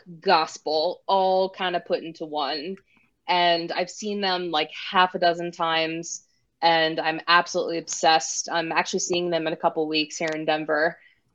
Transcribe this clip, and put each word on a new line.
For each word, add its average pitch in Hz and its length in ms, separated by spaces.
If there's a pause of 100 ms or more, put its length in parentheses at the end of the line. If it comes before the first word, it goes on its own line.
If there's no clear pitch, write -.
(200)
gospel, 160 880
all 190 420
kind 185 260
of 170 100
put 170 180
into 160 220
one. 147 500 (520)
And 170 440
I've 180 180
seen 202 320
them, 180 300
like, 156 180 (220)
half 185 240
a 180 40
dozen 170 320
times, 165 720 (380)
and 160 380
I'm 160 280
absolutely 170 520
obsessed. - 720
I'm 165 200
actually 180 280
seeing 175 320
them 160 160
in 160 60
a 170 40
couple 165 300
weeks 156 300
here 165 120
in 156 160
Denver. 156 520 (380)